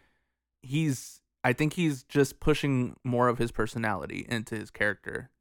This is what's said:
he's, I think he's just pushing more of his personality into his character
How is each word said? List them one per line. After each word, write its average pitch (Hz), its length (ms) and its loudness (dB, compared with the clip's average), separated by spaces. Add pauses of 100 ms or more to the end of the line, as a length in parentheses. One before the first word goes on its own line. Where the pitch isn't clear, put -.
(600)
he's, 139 600 -2 (240)
I 127 80 4
think 151 220 0
he's 156 280 0
just - 380 0
pushing 135 640 2
more 123 240 4
of 117 100 2
his 117 140 0
personality 107 760 -2
into 113 280 -4
his 104 160 -8
character - 580 -4 (100)